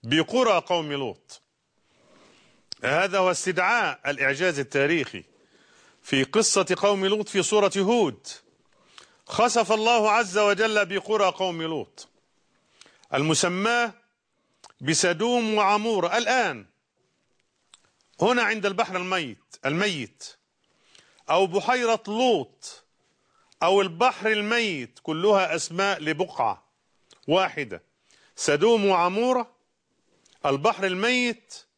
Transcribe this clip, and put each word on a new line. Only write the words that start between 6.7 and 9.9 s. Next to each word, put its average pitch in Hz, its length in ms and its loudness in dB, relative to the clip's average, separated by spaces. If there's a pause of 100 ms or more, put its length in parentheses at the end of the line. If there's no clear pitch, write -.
قوم 196 300 0
لوط 208 220 -2
في 190 140 -2
سورة 202 340 2
هود. 196 500 0 (1000)
خسف 220 460 2
الله 220 380 2